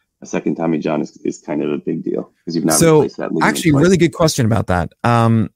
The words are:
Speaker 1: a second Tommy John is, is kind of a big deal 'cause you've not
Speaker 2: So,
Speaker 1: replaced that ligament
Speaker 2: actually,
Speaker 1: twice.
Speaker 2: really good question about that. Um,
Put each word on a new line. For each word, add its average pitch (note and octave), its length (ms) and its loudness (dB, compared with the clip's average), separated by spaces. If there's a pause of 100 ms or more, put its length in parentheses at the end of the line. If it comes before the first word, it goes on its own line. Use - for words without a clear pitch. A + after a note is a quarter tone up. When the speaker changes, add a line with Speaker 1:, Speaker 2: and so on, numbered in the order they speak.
(220)
Speaker 1:
a - 40 -20
second E2+ 300 -4
Tommy E2 240 -2
John D2+ 220 -4
is, - 220 -10
is - 160 -6
kind D2+ 240 -6
of D2 80 -4
a D2 60 -4
big - 260 -6
deal - 260 -6 (140)
'cause E2 140 -8
you've D#2+ 80 -2
not D#2+ 120 0
Speaker 2:
So, E3 200 4
Speaker 1:
replaced - 200 0
that - 140 -8
ligament D#3 140 0
Speaker 2:
actually, F#3 260 0
Speaker 1:
twice. C#3+ 120 4
Speaker 2:
really F#3 140 4
good D#3+ 160 2
question D3+ 320 0
about G#2 220 0
that. F2 240 0 (140)
Um, A#2 500 2